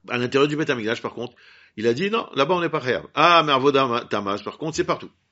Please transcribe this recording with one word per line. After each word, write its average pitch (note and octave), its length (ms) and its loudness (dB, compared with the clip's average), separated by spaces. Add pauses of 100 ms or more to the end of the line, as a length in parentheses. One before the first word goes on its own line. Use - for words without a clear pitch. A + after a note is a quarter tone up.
à A#2+ 100 -2
l'intérieur C3+ 280 2
du D3 80 -4
Beth D#3 140 -2
Amikdash, A#2 320 -2
par A2+ 140 -8
contre, A#2+ 180 -12 (420)
il G#2+ 120 -2
a A#2+ 80 4
dit G3 160 -2
non, A3+ 240 -4
là-bas D3 180 2
on F3 80 0
n'est E3 80 -2
pas D3+ 120 -4
chayav. G#2+ 340 -2
Ah, E3 280 6
mais D3 100 0
Avoda C3 580 2
Tamas, G2+ 320 -4
par - 160 -12
contre, D#3 160 -8
c'est F3 80 0
partout. D#3+ 260 -4 (220)